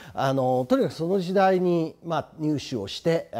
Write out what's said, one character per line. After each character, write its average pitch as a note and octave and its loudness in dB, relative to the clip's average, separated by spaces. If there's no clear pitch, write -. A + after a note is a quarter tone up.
あ C3+ 2
の、 B2+ 0
と B3+ 2
に C4+ 4
か F3 0
く - -12
そ D#3+ -4
の G3 0
時 F3+ -2
代 F#3+ 4
に、 E3+ 0
ま E3 -4
あ、 C3+ -4
入 D3+ 0
手 B2+ -6
を G2 -6
し - -10
て、 E3 0
え - -10